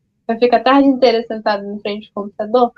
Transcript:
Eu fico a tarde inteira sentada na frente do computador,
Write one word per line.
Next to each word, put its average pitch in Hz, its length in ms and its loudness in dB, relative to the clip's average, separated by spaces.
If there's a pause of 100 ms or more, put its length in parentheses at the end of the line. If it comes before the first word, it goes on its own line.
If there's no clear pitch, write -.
(280)
Eu 226 100 -2
fico 240 160 2
a 233 60 4
tarde 277 280 4
inteira 247 380 2
sentada 214 360 -4
na 202 180 -10
frente 208 280 -10
do - 60 -20
computador, 214 640 -2